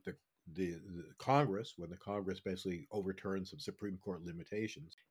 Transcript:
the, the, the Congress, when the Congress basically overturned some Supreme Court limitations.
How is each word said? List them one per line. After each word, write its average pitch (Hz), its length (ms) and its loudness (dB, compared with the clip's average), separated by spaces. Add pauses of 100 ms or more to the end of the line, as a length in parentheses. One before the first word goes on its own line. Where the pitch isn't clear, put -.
the, 92 100 -6 (400)
the, 90 180 2
the 85 320 -8 (140)
Congress, 131 580 6
when 85 140 -6
the 87 60 -8
Congress 98 440 0
basically 90 500 0
overturned 95 560 0
some - 140 -10
Supreme 98 380 -4
Court 87 260 -4
limitations. 107 720 -4 (140)